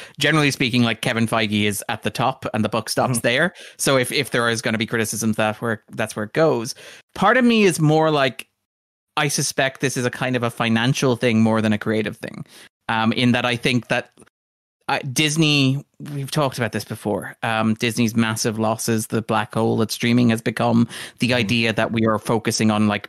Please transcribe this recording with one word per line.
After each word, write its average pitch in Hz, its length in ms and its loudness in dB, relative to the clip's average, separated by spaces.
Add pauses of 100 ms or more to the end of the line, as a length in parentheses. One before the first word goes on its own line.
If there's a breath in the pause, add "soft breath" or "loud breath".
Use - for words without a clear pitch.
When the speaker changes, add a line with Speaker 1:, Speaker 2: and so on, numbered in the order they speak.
(200 loud breath)
Speaker 1:
Generally 147 320 2
speaking, 123 320 0
like, 113 160 -2
Kevin 113 260 0
Feige 107 380 0
is 104 240 -2
at 110 140 -6
the 110 80 -2
top, 127 340 -2 (100)
and 107 100 0
the 107 40 -2
buck 110 200 -4
stops 123 300 -2
Speaker 2:
Mm-hmm. 113 80 -2
Speaker 1:
there. 143 280 0 (240 loud breath)
So 139 180 2
if, 123 160 0
if 131 180 -2
there 117 180 0
is 113 140 0
gonna 113 160 0
be 113 80 0
criticisms, 110 500 -2
that 107 240 0
where, 113 220 -4 (100)
that's 113 220 -6
where 107 120 -6
it - 80 -14
goes. 147 400 2 (400 loud breath)
Part 226 240 4
of 247 60 2
me 226 200 4
is 170 160 4
more 156 320 4
like, 135 340 0 (720)
I 147 120 0
suspect 139 520 -2
this 135 160 -2
is 123 80 -2
a 123 60 0
kind 127 260 -4
of 117 60 0
a 117 80 -2
financial 117 640 2
thing 110 240 2
more 110 220 4
than 110 100 2
a 104 60 0
creative 107 380 -4
thing. - 280 -14 (440 loud breath)
Um, 113 240 0
in 123 200 2
that 120 140 0
I 123 100 0
think 123 320 -2
that, 123 220 -4 (800)
uh, 131 100 -2 (140)
Disney, 147 720 2 (300)
we've 139 180 -8
talked 143 280 0
about 117 140 -2
this 107 120 -4
before, 104 580 -6
um, 110 320 0
Disney's 113 400 -2
massive 113 440 0
losses, 110 480 0
the 110 160 -2
black 110 320 -2
hole 113 240 0
that 110 120 0
streaming 120 380 2
has 113 140 0
become, 117 440 2 (340 loud breath)
the 120 100 0
Speaker 2:
Mm-hmm. 123 80 2
Speaker 1:
idea 113 340 0
that 110 200 0
we 110 140 2
are 107 120 2
focusing 110 520 0
on, 107 180 2
like, 104 200 -2